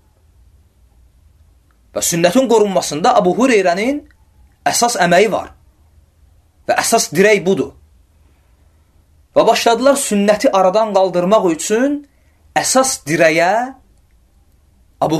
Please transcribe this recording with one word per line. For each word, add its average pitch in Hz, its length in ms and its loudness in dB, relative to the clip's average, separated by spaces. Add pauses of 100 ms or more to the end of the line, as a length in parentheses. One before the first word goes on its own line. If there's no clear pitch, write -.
(1900)
Və - 80 -8
sünnətin 175 480 0
qorunmasında 202 640 0
Abu 180 240 0
Hüreyrənin 226 640 0 (640)
əsas - 320 -2
əməyi 180 320 2
var. 127 220 -6 (1160)
Və - 120 -2
əsas - 320 -2
dirək 190 340 2
budur. 190 280 -2 (1600)
Və 156 100 4
başladılar 233 520 2
sünnəti 208 560 0
aradan 196 400 2
qaldırmaq 190 560 0
üçün 254 540 -2 (520)
əsas - 520 0
dirəyə, 165 460 0 (1500)
Abu 151 180 0